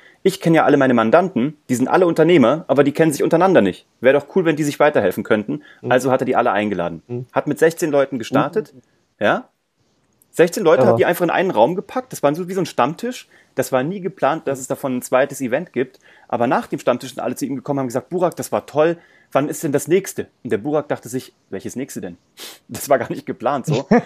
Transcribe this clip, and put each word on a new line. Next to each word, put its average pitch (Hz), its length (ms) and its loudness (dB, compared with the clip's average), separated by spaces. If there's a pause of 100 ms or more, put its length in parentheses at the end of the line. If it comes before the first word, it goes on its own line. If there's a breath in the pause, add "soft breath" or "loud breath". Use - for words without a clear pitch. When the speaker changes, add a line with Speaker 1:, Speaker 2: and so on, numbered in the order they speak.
(240 soft breath)
Speaker 1:
ich 185 160 0
kenne 165 160 2
ja 151 80 4
alle 139 120 4
meine 135 180 4
Mandanten, 143 640 2 (120)
die 127 80 -2
sind 120 100 0
alle 175 220 2
Unternehmer, 160 580 4
aber 131 160 4
die 139 80 -2
kennen 160 220 2
sich - 100 -6
untereinander 165 400 4
nicht. 92 240 -2 (140)
Wäre 135 180 4
doch - 160 -6
cool, 190 100 2
wenn 160 120 0
die 151 80 -4
sich 147 160 -2
weiterhelfen 120 420 2
könnten. 110 400 -2 (180 soft breath)
Speaker 2:
Mhm. 123 120 -4
Speaker 1:
Also 131 180 2
hat 127 120 2
er - 20 -2
die 127 100 0
alle 117 160 2
eingeladen. 92 560 -2
Speaker 2:
Mhm. 123 260 -10
Speaker 1:
Hat - 140 -2
mit 143 140 -4
sechzehn 165 320 0
Leuten 139 260 0
gestartet. 113 560 -4
Speaker 2:
Mhm. 131 60 -20 (400)
Speaker 1:
Ja? 151 280 0 (840)
Sechzehn 180 320 2
Leute 156 180 6
Speaker 2:
Ja. 120 60 4
Speaker 1:
hat 117 100 4
die - 80 2
einfach 175 180 0
in 165 60 0
einen 180 220 0
Raum 120 240 4
gepackt. - 360 -8
Das - 120 -4
war 143 100 2
so 170 140 -8
wie 190 60 -10
so 190 80 -2
ein 165 40 -4
Stammtisch. 170 640 -4 (260 soft breath)
Das - 160 -4
war 131 140 0
nie 185 160 -6
geplant, 160 480 -4
dass 139 100 -4
es 135 80 -14
davon 131 300 -6
ein 120 60 -8
zweites 135 380 -2
Event 135 320 -4
gibt. - 280 -6 (260 soft breath)
Aber 117 220 -2
nach 185 180 -2
dem 156 140 -8
Stammtisch 127 300 -2
sind - 120 -12
alle 123 140 -6
zu 143 100 -6
ihm 127 80 -6
gekommen, 139 240 -6
haben 135 80 -2
gesagt, 120 240 -6
„Burak, 175 240 -2
das - 160 -12
war 107 160 -4
toll.“ 160 300 0 (380 soft breath)
„Wann 139 160 0
ist 156 120 -12
denn 151 100 -2
das 139 160 -2
nächste?“ 185 400 -2 (140)
Und 123 80 -10
der 113 80 0
Burak 143 300 -4
dachte 123 220 -8
sich, 123 240 -10 (160)
„Welches 95 260 -10
nächste 127 240 -10
denn?“ 90 160 -12 (520 loud breath)
Das - 200 -8
war 135 100 4
gar - 120 -6
nicht - 160 -10
geplant 127 400 -4
so. 151 200 -2 (200)